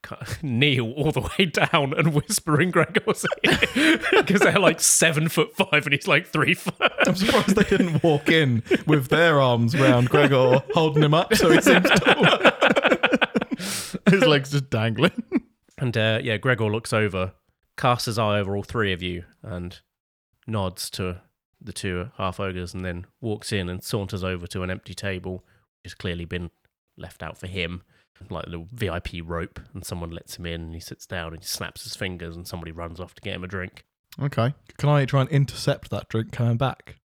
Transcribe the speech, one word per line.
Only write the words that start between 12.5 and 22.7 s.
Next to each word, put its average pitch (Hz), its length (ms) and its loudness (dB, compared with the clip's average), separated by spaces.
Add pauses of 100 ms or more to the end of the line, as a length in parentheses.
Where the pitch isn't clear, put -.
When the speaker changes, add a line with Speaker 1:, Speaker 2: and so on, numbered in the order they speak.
Speaker 2:
<laughs> - 1600 0
Speaker 3:
His 196 140 6
legs 143 260 2
just 143 180 -2
dangling. 117 540 0 (560)
Speaker 1:
And, 120 180 -2
uh, 110 240 2
yeah, 110 160 -2
Gregor 117 320 0
looks 113 240 -4
over, 95 400 0 (440)
casts 123 280 0
his 113 140 -4
eye 104 180 2
over 98 180 -2
all 101 80 -4
three 104 300 -2
of 85 80 -6
you, 87 220 -6 (180)
and 87 380 -12 (680)
nods 98 420 -4
to 92 320 -8 (400)
the - 100 -16
two 90 460 -6
half 95 220 -6
ogres, 92 340 -8